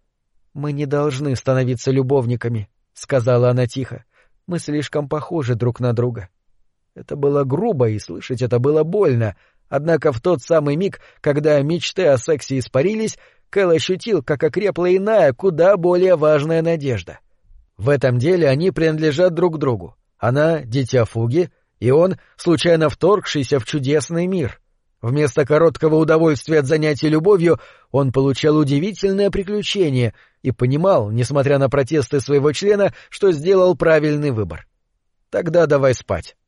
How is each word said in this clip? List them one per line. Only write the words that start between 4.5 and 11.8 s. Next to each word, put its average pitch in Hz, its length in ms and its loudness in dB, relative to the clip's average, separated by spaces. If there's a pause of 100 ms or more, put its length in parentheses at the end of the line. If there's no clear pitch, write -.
слишком 147 500 -4
похожи 147 460 -4
друг 120 260 -2
на 123 140 -2
друга». 117 360 -4 (680)
Это - 200 -12
было 143 280 0
грубо, 139 460 0
и 107 100 -4
слышать 107 420 -10
это 120 160 0
было 147 240 2
больно, 156 540 0 (340)
однако 151 420 0
в 117 80 -6
тот 175 220 0
самый 147 340 0
миг, - 240 -4 (220)
когда 147 400 2
мечты 165 460 -2